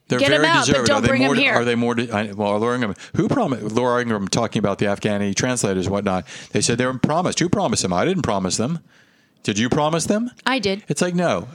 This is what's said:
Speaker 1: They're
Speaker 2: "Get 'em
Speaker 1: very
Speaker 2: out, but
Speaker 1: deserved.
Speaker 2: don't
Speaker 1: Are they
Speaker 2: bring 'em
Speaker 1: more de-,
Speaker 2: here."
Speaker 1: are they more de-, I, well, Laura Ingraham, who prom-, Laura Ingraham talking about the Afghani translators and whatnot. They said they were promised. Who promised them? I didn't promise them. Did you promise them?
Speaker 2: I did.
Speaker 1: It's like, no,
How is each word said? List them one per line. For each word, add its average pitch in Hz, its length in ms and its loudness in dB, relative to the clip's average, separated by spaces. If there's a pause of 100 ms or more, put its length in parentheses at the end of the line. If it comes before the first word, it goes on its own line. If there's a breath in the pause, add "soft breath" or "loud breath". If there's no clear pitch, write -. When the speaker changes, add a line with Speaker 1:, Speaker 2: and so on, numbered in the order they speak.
Speaker 1:
They're - 120 0
Speaker 2:
"Get 277 120 4
'em 302 100 4
Speaker 1:
very 320 60 4
Speaker 2:
out, 320 180 4
but - 20 -
Speaker 1:
deserved. 247 200 4
Speaker 2:
don't - 120 4
Speaker 1:
Are - 20 0
they 226 80 2
Speaker 2:
bring 262 140 2
'em 269 40 4
Speaker 1:
more - 80 2
de-, - 60 2
Speaker 2:
here." 262 120 2
Speaker 1:
are 120 120 2
they 120 100 2
more 120 200 0
de-, 120 160 -2
I, 104 200 -2
well, 104 260 0
Laura 117 180 0
Ingraham, 110 200 -2 (220 loud breath)
who 170 100 2
prom-, 131 400 -2
Laura 120 340 2
Ingraham 107 280 -2
talking 117 320 -2
about 101 180 -2
the 107 60 0
Afghani 101 500 -2
translators 107 520 -2
and 92 60 -2
whatnot. 98 320 -2 (280 loud breath)
They 107 80 2
said 120 160 0
they 123 80 0
were 131 120 -2
promised. 151 440 0
Who 175 80 0
promised 156 320 0
them? 95 100 -2
I 101 140 2
didn't 175 180 0
promise 95 320 -2
them. 151 240 -2 (640 soft breath)
Did 101 140 -2
you 117 120 0
promise 156 360 0
them? 226 240 0 (160)
Speaker 2:
I 262 140 0
did. 196 280 -2
Speaker 1:
It's - 140 -2
like, 180 140 0
no, 127 400 0